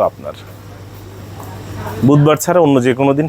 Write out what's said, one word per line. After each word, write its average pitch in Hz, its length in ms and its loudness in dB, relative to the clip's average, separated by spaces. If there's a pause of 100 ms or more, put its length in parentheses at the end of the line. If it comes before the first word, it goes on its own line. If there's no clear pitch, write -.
(100)
আপনার। 71 240 -14 (1700)
বুধবার 147 380 6
ছাড়া 175 220 2
অন্য 139 100 4 (100)
যে 131 140 4
কোনো 139 180 2
দিন 156 100 0